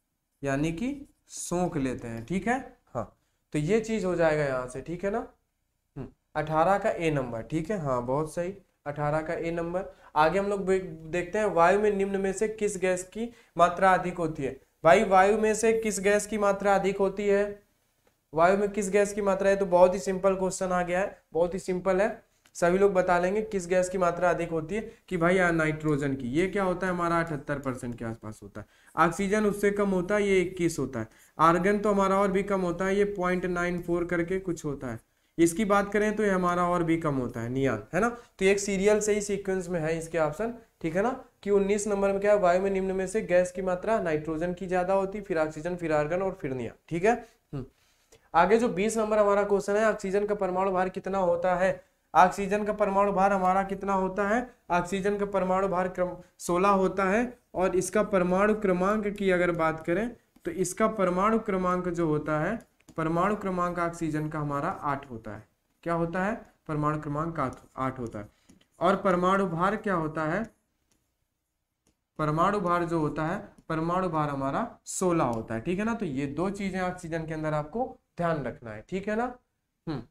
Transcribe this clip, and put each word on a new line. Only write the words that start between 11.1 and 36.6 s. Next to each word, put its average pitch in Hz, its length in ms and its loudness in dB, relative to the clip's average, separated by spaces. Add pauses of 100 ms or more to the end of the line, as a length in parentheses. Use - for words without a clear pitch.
देखते 175 260 -4
हैं, 214 100 0
वायु 175 320 4
में 214 140 4
निम्न 196 280 -2
में 196 120 0
से 214 160 -2
किस 208 300 -4
गैस 180 260 0
की 233 240 -8 (280)
मात्रा 175 360 6
अधिक 175 240 0
होती 156 260 -4
है? 123 160 -6 (240)
भाई, 180 220 8
वायु 196 320 6
में 214 180 2
से 226 200 2
किस 214 260 -2
गैस 202 260 2
की 220 120 -4
मात्रा 196 360 2
अधिक 190 220 0
होती 196 300 0
है? 202 400 0 (680)
वायु 175 240 4
में 202 120 0
किस 202 200 -4
गैस 202 240 2
की 208 100 -4
मात्रा 196 260 2
है? 196 60 6
तो 196 120 0
बहुत 180 260 8
ही 202 60 -2
सिंपल 190 360 0
क्वेश्चन 185 360 -2
आ 180 120 2
गया 175 160 0
है, 196 180 -4 (160)
बहुत 170 200 0
ही 190 60 -6
सिंपल 185 420 0
है, 220 80 2 (460)
सभी 175 220 2
लोग 202 160 4
बता 175 260 4
लेंगे 185 240 0
किस 190 240 -6
गैस 180 220 2
की 190 80 -4
मात्रा 175 320 2
अधिक 170 220 0
होती 160 240 -4
है, 220 60 -2 (280)
कि 185 80 -2
भाई 170 180 4
यहाँ 180 180 4
नाइट्रोजन 151 600 0
की। 131 140 -8
ये 165 180 0
क्या 196 160 -2
होता 185 240 -2
है 180 60 -2
हमारा, 170 260 0
अठहत्तर 151 400 -4
परसेंट 123 380 -6
के 117 80 -10
आसपास 113 380 -10
होता 104 180 -14
है। 104 60 -16 (280)
ऑक्सीजन 190 500 2
उससे 202 280 2
कम 202 160 0
होता 185 260 0
है, 208 80 2
ये 196 180 4
इक्कीस 175 380 -2
होता 131 200 -4
है। 110 80 -6 (300)
आर्गन 180 420 4
तो 208 120 0
हमारा 196 260 2
और 202 140 2
भी 196 140 0
कम 196 160 -2
होता 175 240 -2
है, 196 100 0
ये 202 180 4
पॉइंट 180 340 -2
नाइन 175 340 -2
फ़ोर 170 240 -2
करके 175 360 -2
कुछ 170 240 -6
होता 139 220 -6
है। 113 120 -8 (380)
इसकी 165 280 2
बात 202 280 2
करें 208 220 2
तो 214 80 0
ये 208 60 2
हमारा 180 360 2